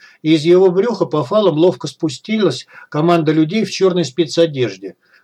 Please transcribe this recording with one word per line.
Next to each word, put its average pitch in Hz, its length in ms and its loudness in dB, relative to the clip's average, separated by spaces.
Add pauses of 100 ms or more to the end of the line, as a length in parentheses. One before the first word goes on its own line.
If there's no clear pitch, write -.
(220)
и 156 140 2
из 147 80 -2
его 180 260 4
брюха 196 360 -2
по 151 180 -2
фалам 196 340 0
ловко 175 300 0
спустилась 160 800 -4 (220)
команда 160 440 2
людей 160 320 0
в - 60 -8
черной 180 340 0
спецодежде. 131 920 -2 (280)